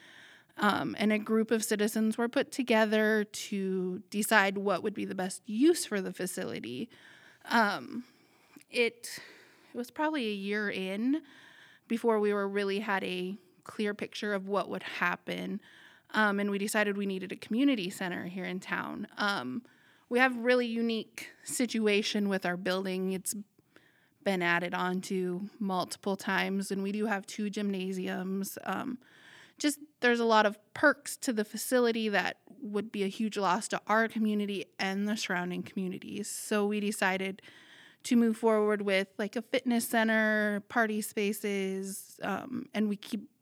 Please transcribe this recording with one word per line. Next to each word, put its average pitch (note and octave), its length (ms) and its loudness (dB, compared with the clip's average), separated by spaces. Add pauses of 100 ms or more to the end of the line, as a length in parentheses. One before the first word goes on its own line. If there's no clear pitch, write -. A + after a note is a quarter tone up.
(580)
Um, G3 400 2
and G#3+ 140 2
a G#3+ 80 2
group A3 320 2
of A3 120 2
citizens G#3+ 540 2
were A#3 120 0
put - 220 0
together A3 760 4
to F#3 840 -4
decide G3+ 480 2
what G3 240 2
would G3+ 120 -2
be G#3 120 -6
the G3 80 -6
best F#3+ 320 -4
use D4 400 4
for G3+ 160 -2
the F#3 120 -4
facility. F3+ 760 -6 (600)
Um, G#3 560 0 (640)
it, - 480 -4 (540)
it A#3 40 -10
was A#3+ 140 -8
probably D4+ 360 -2
a G#3+ 60 -2
year G3+ 360 -4
in G#3 520 -2 (640)
before A3+ 320 2
we G#3 140 2
were G3+ 140 0
really G3 320 0
had A3 240 -2
a F#3 340 -4 (260)
clear G#3 300 -4
picture G#3 400 -6
of F#3+ 140 -4
what G3+ 220 0
would F#3+ 140 -6
happen. F3+ 800 -4 (500)
Um, G3+ 280 4
and G3+ 100 2
we G3+ 80 0
decided G#3 400 0
we G3+ 80 -2
needed F#3+ 260 -6
a - 40 -10
community A3+ 560 2
center F3+ 340 -6
here F3+ 200 -6
in F#3 140 -4
town. - 480 -6 (100)
Um, G3 440 -2 (480)
we B3 80 0
have B3+ 200 4
really B3 280 4
unique A3+ 640 -2 (140)
situation G#3+ 840 2
with F#3+ 160 0
our F3 140 0
building. F#3 540 -2
It's F#3+ 240 -4 (880)
been F#3+ 180 2
added F3 320 2
on F3+ 280 0
to F#3 480 -2 (100)
multiple F#3+ 560 -2
times, F#3+ 560 0
and G3 100 -2
we G3 100 -2
do G#3 140 -2
have G3+ 220 -2
two G#3 220 -4
gymnasiums. F#3+ 1160 -4
Um, - 340 -4 (600)
just D4 180 0 (220)
there's A#3+ 200 4
a A#3 60 2
lot G#3+ 220 6
of G#3 100 -4 (160)
perks - 440 2
to - 140 -4
the G#3+ 140 0
facility A3+ 640 2
that G3 280 2 (220)
would G#3 320 -6
be G3+ 120 -2
a F#3+ 40 0
huge G#3+ 300 -4
loss G3 300 2
to G3 180 -2
our A3 220 4
community G#3 580 0 (140)
and G3 280 0
the G#3 80 0
surrounding F3+ 460 -2
communities. F#3+ 640 -6
So - 380 -2
we G#3 140 0
decided G3 640 -2 (600)
to - 120 4
move A#3 200 6
forward G#3+ 460 4
with, G3 260 2 (120)
like, G#3 160 -4
a A#3 80 -4
fitness A#3+ 440 0
center, G#3+ 840 2
party A3 320 0
spaces, G3 1200 -4
um, - 500 -4
and G#3+ 160 2
we G#3 60 -2
keep, G#3 340 -10 (120)